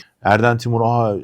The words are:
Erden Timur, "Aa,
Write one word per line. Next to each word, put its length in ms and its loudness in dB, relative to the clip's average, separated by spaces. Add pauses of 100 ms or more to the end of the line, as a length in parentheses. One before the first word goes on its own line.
(220)
Erden 360 2
Timur, 260 -4
"Aa, 400 0